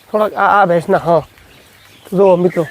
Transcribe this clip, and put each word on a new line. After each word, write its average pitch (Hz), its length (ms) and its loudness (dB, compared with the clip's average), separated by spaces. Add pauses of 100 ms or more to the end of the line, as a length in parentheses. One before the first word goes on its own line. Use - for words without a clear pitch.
(120)
થોડાક. 214 220 -2
આ, 196 280 2
આ 190 40 2
ભેંસના, 175 320 0
હા. 160 240 0 (920)
જુઓ 185 240 2
મિત્રો, 175 340 -2